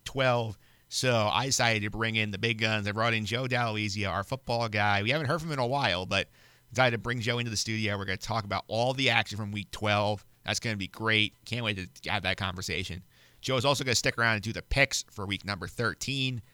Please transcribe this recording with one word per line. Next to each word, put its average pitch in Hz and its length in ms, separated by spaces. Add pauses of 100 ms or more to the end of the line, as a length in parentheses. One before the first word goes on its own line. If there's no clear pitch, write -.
twelve, 120 540 (320)
so 117 420
I 117 140
decided 117 380
to 104 80
bring 110 260
in 107 140
the 98 80
big 113 200
guns. 107 300
I 104 40
brought 113 200
in 110 140
Joe 117 200
Dall'Alesio, 107 640
our 92 140
football 117 460
guy. 104 320
We 107 80
haven't 151 160
heard 156 140
from 160 100
him 143 80
in - 0
a 123 80
while, 113 400
but 98 220 (440)
decided 120 240
to - 20
bring 120 220
Joe 117 180
into 120 140
the 101 40
studio. 107 400
We're 98 80
gonna 95 120
talk 110 260
about 98 240
all 120 280
the 131 160
action 110 280
from 104 140
week 104 180
twelve. 104 540 (200)
That's 107 140
gonna 113 160
be 95 140
great. 110 440 (120)
Can't 117 200
wait 107 120
to 90 340
have 92 140
that 92 120
conversation. 92 680 (360)
Joe 131 160
is 120 80
also 139 200
gonna 127 100
stick - 240
around 117 160
and 104 80
do 110 100
the 90 80
picks - 480
for 104 160
week 98 200
number 90 240
thirteen. 127 720 (120)